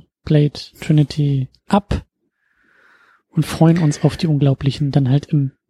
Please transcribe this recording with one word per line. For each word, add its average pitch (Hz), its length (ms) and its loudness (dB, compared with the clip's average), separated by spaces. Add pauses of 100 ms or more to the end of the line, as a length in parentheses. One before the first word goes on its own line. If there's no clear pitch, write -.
(240)
Blade 147 360 0 (200)
Trinity 143 680 0 (180)
ab - 400 -4 (1200)
und 156 160 -2
freuen 165 340 2
uns 151 240 -2
auf 147 140 0
die 180 100 -4
Unglaublichen 139 640 -2
dann 135 180 0
halt 143 180 0
im 139 260 -2 (180)